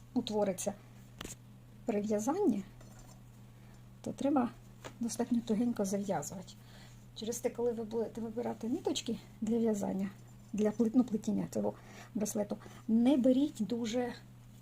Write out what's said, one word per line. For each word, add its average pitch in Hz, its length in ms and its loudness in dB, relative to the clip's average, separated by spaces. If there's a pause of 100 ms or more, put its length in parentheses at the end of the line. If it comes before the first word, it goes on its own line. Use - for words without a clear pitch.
(140)
утвориться 208 600 0 (1120)
при 208 160 2
в'язанні, 214 640 2 (1400)
то - 100 -4
треба 269 380 2 (500)
достатньо 233 460 0
тугенько 226 400 2
зав'язувати. 190 680 -2 (600)
Через 226 240 -6
те, 240 100 0
коли 240 220 0
ви 226 120 -4
будете 220 380 -4
вибирати 226 480 -4
ниточки 262 480 -2 (240)
для 226 160 2
в'язання, 196 520 2 (440)
для 208 160 4
плет-, 226 240 2
ну, 254 100 8
плетіння 202 480 0
цього 208 220 0 (420)
браслету, 214 420 -2 (300)
не 233 300 6
беріть 262 420 6
дуже, 233 540 -2 (480)